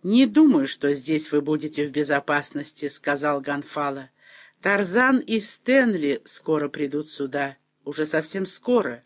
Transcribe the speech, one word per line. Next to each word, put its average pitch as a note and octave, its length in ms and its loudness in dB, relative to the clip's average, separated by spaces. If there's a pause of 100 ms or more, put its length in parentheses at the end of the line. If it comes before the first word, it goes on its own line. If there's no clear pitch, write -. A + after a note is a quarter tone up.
«Не A3+ 240 4
думаю, B3+ 400 6
что C#3+ 300 -2
здесь D3+ 360 -2
вы D3 100 2
будете D3 440 -2
в C#3+ 60 -8
безопасности», — D3 960 -4
сказал C#3+ 520 -2
Гонфало. C#3+ 680 -6 (540)
«Тарзан G3+ 560 2
и A3 200 0
Стэнли G#3 880 2
скоро D3+ 420 -2
придут D3 440 -6
сюда, C#3 440 -6 (300)
уже D3 220 -4
совсем E3 400 -2
скоро. F3+ 580 0